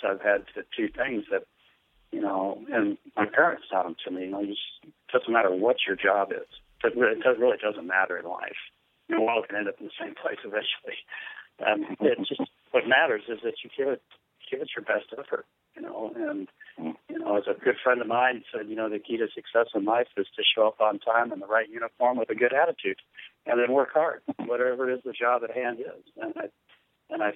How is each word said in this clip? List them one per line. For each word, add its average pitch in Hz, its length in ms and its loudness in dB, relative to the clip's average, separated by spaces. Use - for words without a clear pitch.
I've 98 140 -2
had 104 220 4
to 104 80 -10
two 107 200 0
things 120 360 -2
that, 95 100 0
you - 80 -4
know, - 500 -2
and 104 260 0
my 104 100 2
parents 151 420 2
taught 92 160 2
them 85 200 -8
to 92 80 -8
me. 92 140 -6
You 92 40 -6
know, 101 100 -4
you 101 140 -4
just, - 60 -8
it - 280 -20
doesn't 123 200 0
matter 107 180 4
what 104 360 2
your 190 100 0
job 98 340 2
is. - 160 -6
It 113 120 2
really, 113 220 2
it - 60 -8
does, 127 160 4
really 120 200 4
doesn't 104 260 -4
matter 92 300 0
in 85 100 -8
life. 90 300 -8
You 113 80 0
know, 110 60 2
we're 117 100 2
all 113 140 2
gonna 104 120 -6
end 104 100 -2
up - 120 -8
in 107 60 -12
the 107 140 -14
same 170 140 -10
place - 300 -6
eventually. - 540 -6
Um, 104 340 0
it 123 180 4
just, - 140 -4
what 117 160 2
matters 127 420 4
is 110 140 -6
that 113 120 -4
you 120 120 -18
give 135 120 0
it, 127 140 -2
give 131 140 -6
it 151 140 -10
your 110 80 -10
best 104 220 -2
effort, - 280 -6
you - 80 -14
know, 104 340 -8
and, 294 320 -4
you 330 100 -6
know, 104 180 0
as 101 120 0
a 101 100 -2
good - 240 2
friend 123 180 4
of 113 60 -6
mine 120 360 0
said, 107 160 -6
you 107 80 -6
know, 110 120 -2
"The 104 100 -4
key 117 200 -6
to 113 160 0
success - 400 2
in 101 100 0
life 117 320 2
is 98 100 0
to 107 60 -4
show - 240 4
up 107 140 0
on 107 180 4
time 117 340 2
in 98 80 -8
the 98 60 -12
right 110 220 2
uniform 117 500 0
with 113 120 -2
a 110 40 0
good 120 180 4
attitude 143 440 2
and 123 140 2
then 123 120 4
work 139 200 4
hard, 156 300 2
whatever 127 440 0
it 127 40 0
is 123 100 -6
the 123 80 -8
job 120 320 2
at 110 100 -6
hand 120 260 -4
is." - 220 -12
And - 160 -6
I, - 80 -6
and 320 120 -4
I 104 140 0